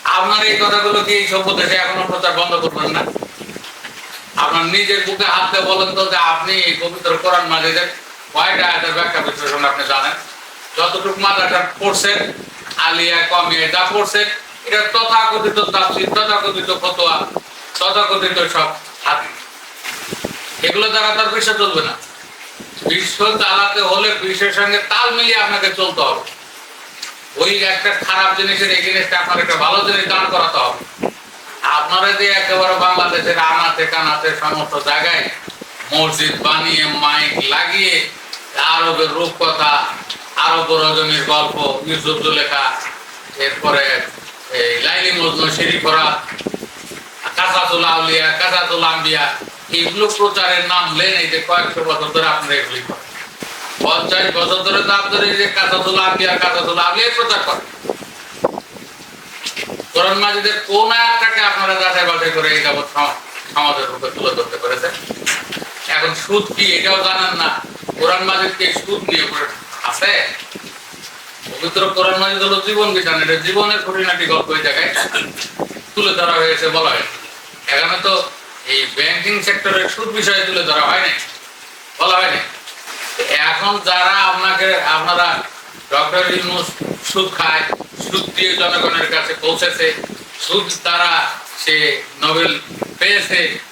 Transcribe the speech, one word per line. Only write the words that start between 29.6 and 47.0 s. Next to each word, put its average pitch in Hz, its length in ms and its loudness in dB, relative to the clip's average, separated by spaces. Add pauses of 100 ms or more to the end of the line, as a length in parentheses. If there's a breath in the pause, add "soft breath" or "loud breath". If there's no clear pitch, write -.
জিনিস 190 180 0
দাঁড় 190 220 2
করাতে - 280 2
হবে। - 500 -4 (540)
আপনারা 151 500 2
যে 202 160 2
একেবারে 185 460 4
বাংলাদেশের 175 640 2
আনাচে 160 480 4
কানাচে 156 540 0
সমস্ত 151 480 -2
জায়গায় 156 400 2 (640)
মসজিদ 151 500 0
বানিয়ে, 320 420 2
মাইক 294 680 0
লাগিয়ে, 190 580 2 (500)
আরবের 160 540 2
রূপকথা, 156 720 2 (520)
আরব 165 360 2
রজনীর 156 520 2
গল্প, 151 640 0
ইউসুফ 156 360 -2
জুলেখা, 143 500 2 (640)
এরপরে 139 640 0 (500)
এই 131 320 0
লাইলি 175 380 0
মজনু, 160 300 0
শিরি 165 280 0
ফরাত, 156 540 0 (1040)